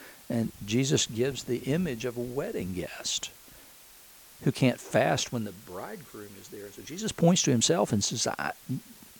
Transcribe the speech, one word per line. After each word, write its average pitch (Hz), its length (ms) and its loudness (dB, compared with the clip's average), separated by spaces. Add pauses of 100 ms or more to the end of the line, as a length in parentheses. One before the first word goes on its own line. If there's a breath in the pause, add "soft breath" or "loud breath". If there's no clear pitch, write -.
(300 loud breath)
And 117 220 0 (140)
Jesus 131 420 2
gives 123 360 0
the 123 160 -2
image 131 460 0
of 120 120 -4
a 120 40 -2
wedding 127 520 -4
guest - 580 -6 (1120 loud breath)
who 143 80 4
can't 123 280 4
fast 139 520 2
when 120 120 -2
the 101 80 -6
bridegroom 107 760 -12 (100)
is 95 100 -18
there. 104 220 -14
So 107 120 -14
Jesus 190 280 -6
points 170 320 6
to 143 80 6
himself 131 400 4
and 104 120 2
says, - 240 -2
"I, - 240 -2 (680)